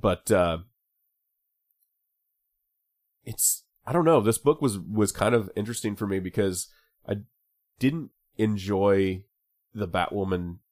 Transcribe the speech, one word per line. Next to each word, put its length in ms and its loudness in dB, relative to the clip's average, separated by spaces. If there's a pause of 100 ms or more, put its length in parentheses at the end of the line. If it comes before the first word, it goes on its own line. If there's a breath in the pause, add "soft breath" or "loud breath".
But, 300 0
uh, 280 2 (2750)
it's, 400 -4 (220)
I 60 -6
don't 120 2
know. 160 6
This 180 2
book 240 0
was, 160 0
was 340 0
kind 220 0
of 220 0
interesting 400 -4
for 100 -6
me 140 -2
because 480 -2 (400 soft breath)
I 80 -4 (600)
didn't 320 -2 (260)
enjoy 880 2 (500)
the 140 -6
Batwoman 720 -4 (140)